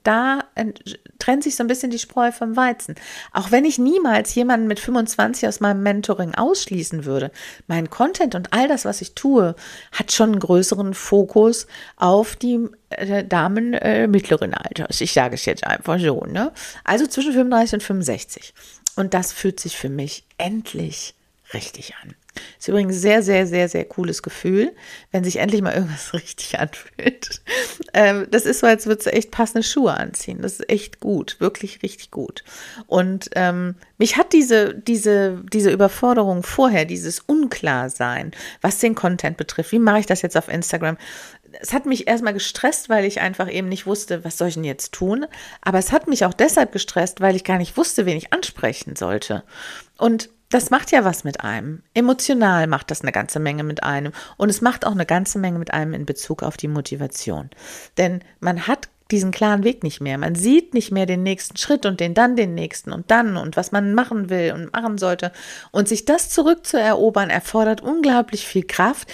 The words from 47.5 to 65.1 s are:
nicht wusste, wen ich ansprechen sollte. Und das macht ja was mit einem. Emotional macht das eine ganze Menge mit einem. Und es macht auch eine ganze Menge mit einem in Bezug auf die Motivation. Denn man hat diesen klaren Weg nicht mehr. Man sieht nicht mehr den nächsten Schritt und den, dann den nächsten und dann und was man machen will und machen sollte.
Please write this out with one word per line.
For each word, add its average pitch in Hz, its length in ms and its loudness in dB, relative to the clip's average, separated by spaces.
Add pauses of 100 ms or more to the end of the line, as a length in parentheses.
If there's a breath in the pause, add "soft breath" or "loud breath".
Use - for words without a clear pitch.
nicht 175 220 -2
wusste, 311 260 0
wen 170 140 0
ich - 160 -4
ansprechen - 640 -6
sollte. 101 460 -4 (540 loud breath)
Und 226 320 2 (220)
das 247 200 0
macht 277 220 2
ja 254 120 6
was 180 200 0
mit 139 160 -6
einem. 113 420 -6 (120)
Emotional 233 720 4
macht 147 240 -2
das 151 120 -6
eine 135 100 -2
ganze - 280 -2
Menge 151 240 -2
mit 151 180 -6
einem. 143 300 -2 (240 loud breath)
Und 202 120 2
es 202 120 0
macht 247 260 0
auch 214 60 0
eine 180 140 0
ganze 185 320 0
Menge 175 200 -2
mit 165 140 -6
einem 156 200 -2
in 147 140 -6
Bezug - 360 -6
auf - 140 -4
die 147 120 -6
Motivation. 139 800 -6 (480 loud breath)
Denn 180 240 0 (160 soft breath)
man 170 280 -2
hat 277 220 -2 (220)
diesen 190 200 2
klaren 208 340 2
Weg 240 200 0
nicht 151 160 -6
mehr. 139 180 -4
Man 160 160 -2
sieht 254 400 4
nicht 226 160 0
mehr 190 160 2
den 180 160 0
nächsten 190 340 -4
Schritt 285 300 0
und 185 140 -2
den, 170 140 -2
dann 247 200 4
den 190 200 0
nächsten 165 380 -8
und 165 180 -6
dann 226 260 4
und 160 200 -6
was 180 140 -2
man 202 240 0
machen 220 360 0
will 175 220 0
und 170 200 -10
machen 226 260 -4
sollte. 180 340 -2 (380 loud breath)